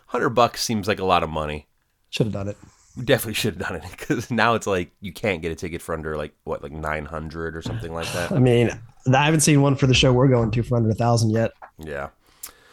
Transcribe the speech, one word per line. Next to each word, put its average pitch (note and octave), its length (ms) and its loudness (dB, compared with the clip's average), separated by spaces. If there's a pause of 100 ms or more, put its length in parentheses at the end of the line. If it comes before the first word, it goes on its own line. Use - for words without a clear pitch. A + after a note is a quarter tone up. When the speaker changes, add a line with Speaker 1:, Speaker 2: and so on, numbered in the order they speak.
Speaker 1:
hundred D#3+ 240 -2
bucks A#2+ 320 2
seems G#2 260 -2
like G2 120 0
a F#2 60 -2
lot F2 180 4
of D#2 60 -4
money." D2+ 380 -6 (440)
Speaker 2:
Shoulda A2 200 0
done G2 160 -6
it. G#2 100 -10 (380)
Speaker 1:
We B2+ 80 -10
definitely A2+ 300 2
should G#2 220 -2
have F#2 120 -8
done F#2+ 140 -6
it, - 80 -18
<laughs> - 80 -18
'cause - 340 -4
now A2+ 220 4
it's G#2+ 140 -2
like F2+ 240 -2 (100)
you F#2+ 100 -10
can't F2+ 300 -4
get E2 100 -4
a D#2+ 40 -6
ticket E2 260 -8
for E2+ 120 -8
under, D#2 220 -6
like, D2+ 180 -6 (120)
what, D2+ 180 -6
like, C#2+ 80 -12
nine D#2 340 -6
hundred D#2+ 520 -8
or E2 40 -10
something F2 320 -8
like E2 200 -6
that. F2 180 -4
Speaker 2:
<sighs> - 0 -
I B2 80 2
mean, A#2+ 300 4 (440)
I C3+ 120 4
haven't D#3 160 4
seen D3 200 6
one C#3 140 4
for C3+ 120 2
the B2+ 80 4
show C3 180 4
we're B2+ 160 6
going A#2 220 4
to A#2 120 0
for A#2+ 140 0
under A2 140 2
a G#2 40 2
thousand A#2 360 2
yet. A2+ 200 0 (260)
Speaker 1:
Yeah. D2 320 -10 (640)